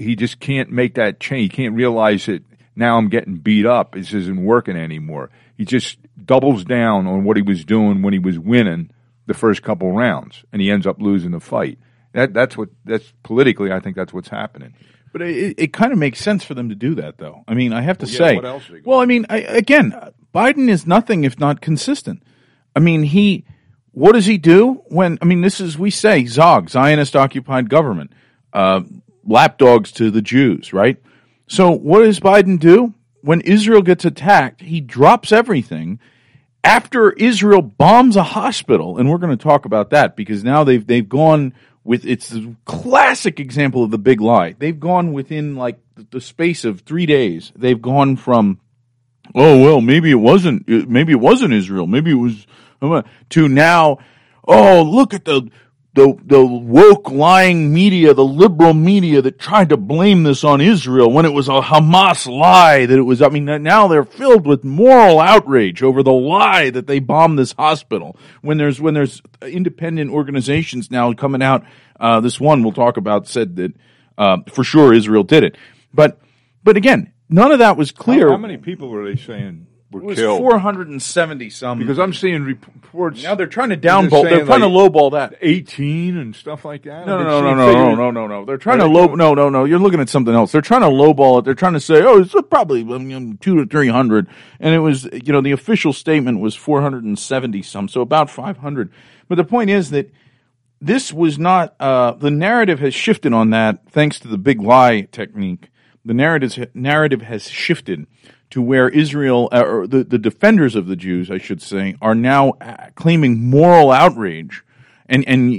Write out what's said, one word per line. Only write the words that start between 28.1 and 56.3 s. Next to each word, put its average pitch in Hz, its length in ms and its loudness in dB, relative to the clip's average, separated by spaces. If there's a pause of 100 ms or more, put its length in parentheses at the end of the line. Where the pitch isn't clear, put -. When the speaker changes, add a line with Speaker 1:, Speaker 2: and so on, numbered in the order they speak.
Speaker 2:
uh, 95 300 0 (420)
lapdogs 120 680 2
to 113 180 -2
the 107 120 -2
Jews, 120 500 -2
right? 107 280 -2 (480)
So 180 220 2
what 165 320 2
does 214 180 2
Biden 190 380 2
do? 202 360 4 (280)
When 165 200 0
Israel 208 400 2
gets 175 220 0
attacked, 156 580 0
he 160 180 -10
drops 143 500 0
everything. 120 680 -4 (640)
After 220 480 2
Israel 202 500 2
bombs 208 540 4
a 190 80 4
hospital, 104 760 -4
and 123 100 0
we're 170 100 -2
gonna 170 180 -4
talk 143 280 0
about 104 260 -4
that 143 260 0
because 104 260 -8
now 139 220 0
they've, 123 200 2
they've 117 240 -2
gone 147 460 0 (300)
with, 117 200 -4
it's 113 260 -8
the 113 340 -14
classic 262 720 -2
example 131 460 -4
of 107 80 -4
the 123 60 -4
big 110 220 2
lie. 107 380 0
They've 156 200 -8
gone 175 340 -4
within, 147 420 -10
like, 123 240 -8 (160)
the, 110 160 -20
the 131 100 -12
space 170 440 -6
of 104 160 -8
three 170 260 -8
days, 117 480 -2
they've 123 260 -2
gone 135 360 -2
from, 110 420 0 (760)
"Oh, 139 260 6
well, 143 200 6
maybe 151 300 2
it 139 40 4
wasn't, 135 540 2
uh, 113 200 0
maybe 147 240 0
it 123 80 2
wasn't 175 340 2
Israel, 95 320 -4
maybe 143 260 -2
it - 20 2
was," 120 320 -4 (340)
uh, 147 220 -2 (280)
to 160 180 2
now, 151 500 2 (480)
"Oh, 196 360 6
look 208 320 0
at 190 100 -10
the, 135 240 -4 (460)
the, 139 300 4
the 135 180 6